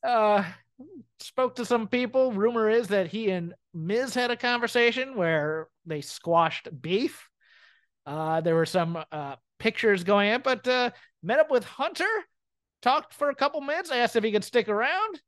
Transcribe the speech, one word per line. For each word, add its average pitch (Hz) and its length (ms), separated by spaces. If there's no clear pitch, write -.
Uh, 214 380
spoke 247 340
to 240 100
some 226 220
people. 247 460
Rumor 220 360
is 220 200
that 190 180
he 214 220
and 175 240
Miz 202 400
had 247 180
a 240 40
conversation 240 800
where 160 540
they 156 160
squashed 165 640
beef. 196 480
Uh, 156 360
there 165 140
were 165 100
some, 170 360
uh, 139 240
pictures 208 440
going 202 260
up, 247 140
but, 254 240
uh, 247 240
met 233 180
up 302 100
with 247 140
Hunter, 339 460
talked 285 320
for 285 160
a 277 60
couple 285 260
minutes, 311 300
asked 240 260
if 214 80
he 220 80
could 208 100
stick 226 240
around. 302 600